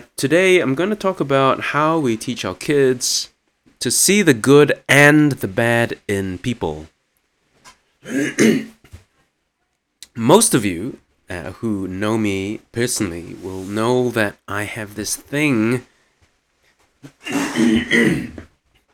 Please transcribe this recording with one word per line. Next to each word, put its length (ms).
today, 460
I'm 120
gonna 220
talk 240
about 560
how 240
we 160
teach 300
our 100
kids 720
to 100
see 300
the 120
good 540
and 460
the 160
bad 580
in 300
people. 500
<clears throat> 60
Most 380
of 100
you, 360
uh, 300
who 300
know 280
me 440
personally 720
will 220
know 460
that 260
I 160
have 320
this 220
thing 680
<clears throat> 1040